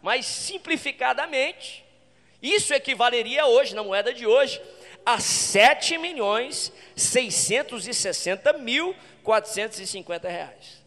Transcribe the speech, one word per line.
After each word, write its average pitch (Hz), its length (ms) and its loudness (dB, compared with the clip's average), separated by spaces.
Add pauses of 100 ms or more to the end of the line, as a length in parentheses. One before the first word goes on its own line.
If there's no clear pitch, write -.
Mas 240 240 -2
simplificadamente, 294 1600 -4 (560)
isso 359 320 0
equivaleria 254 720 2
hoje, 240 300 4
na 214 80 -6
moeda 202 280 -2
de 240 140 -10
hoje, 247 340 4 (460)
a 226 140 2
sete - 800 4
milhões 262 760 -4 (220)
seiscentos 233 920 0
e 247 60 -8
sessenta 196 600 0
mil 302 420 -2 (280)
quatrocentos 214 560 0
e 190 60 -14
cinquenta 180 420 -8
reais. 156 600 -12